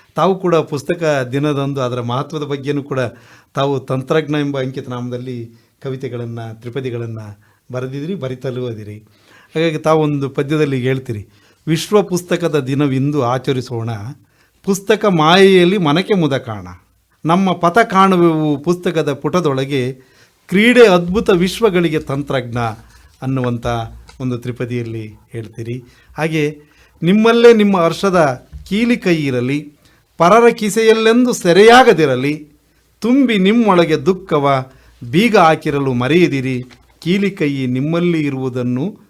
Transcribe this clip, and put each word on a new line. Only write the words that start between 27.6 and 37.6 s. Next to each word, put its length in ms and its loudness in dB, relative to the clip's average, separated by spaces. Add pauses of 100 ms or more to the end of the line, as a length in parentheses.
ಹರ್ಷದ 720 0 (220)
ಕೀಲಿ 280 0
ಕೈ 180 0
ಇರಲಿ, 580 -4 (440)
ಪರರ 320 6
ಕಿಸೆಯಲ್ಲೆಂದು 840 2
ಸೆರೆಯಾಗದಿರಲಿ, 1120 4 (520)
ತುಂಬಿ 380 2
ನಿಮ್ಮೊಳಗೆ 680 4
ದುಃಖವ 600 0 (460)
ಬೀಗ 260 2
ಹಾಕಿರಲು 560 2
ಮರೆಯದಿರಿ, 680 0 (360)
ಕೀಲಿ 320 -2
ಕೈ 340 -4